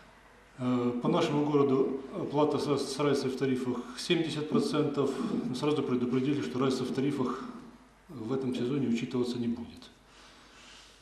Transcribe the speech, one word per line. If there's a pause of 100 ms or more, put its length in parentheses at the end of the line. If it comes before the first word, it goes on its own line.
(600)
Э,
по
нашему
городу (120)
оплата
с
раз-,
с
разницей
в
тарифах (200)
семьдесят
процентов. (380)
Мы
сразу
предупредили,
что
разница
в
тарифах (680)
в
этом
сезоне
учитываться
не
будет. (1120)